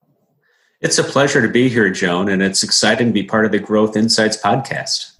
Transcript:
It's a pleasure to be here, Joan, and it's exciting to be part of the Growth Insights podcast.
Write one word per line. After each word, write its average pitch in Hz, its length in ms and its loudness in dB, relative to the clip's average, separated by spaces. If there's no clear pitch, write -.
It's - 180 0
a 151 40 0
pleasure 139 380 2
to 110 60 2
be 123 200 2
here, 113 220 2
Joan, 92 400 -2
and 95 140 0
it's 95 180 0
exciting 110 460 0
to 107 60 0
be 98 100 0
part 110 220 0
of 101 60 -2
the 107 60 0
Growth 107 400 0
Insights 110 400 0
podcast. - 840 -4